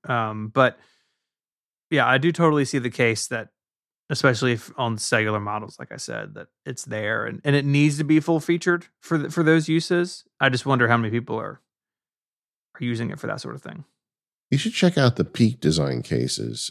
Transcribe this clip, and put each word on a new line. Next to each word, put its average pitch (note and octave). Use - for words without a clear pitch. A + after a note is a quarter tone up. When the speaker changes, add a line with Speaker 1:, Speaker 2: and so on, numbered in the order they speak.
Speaker 1:
Um, A2
but B2+
yeah, C3+
I C3
do E3
totally D#3
see C3+
the B2
case A2+
that, A2+
especially B2+
if -
on A#2
cellular G#2+
models, G#2
like -
I -
said, A1
that E2+
it's C3+
there G#2+
and, -
and C#3+
it C#3+
needs C#3+
to D#3
be D#3
full E3
featured E3+
for -
th-, D3
for E3+
those D#3+
uses. F3
I C3+
just B2+
wonder B2+
how A#2
many A2+
people A#2
are, A2
are -
using A#2
it -
for -
that G#2+
sort -
of C#3
thing. -
Speaker 2:
You C#3
should A3
check F3+
out B2+
the -
Peak -
Design C#2+
cases. A#1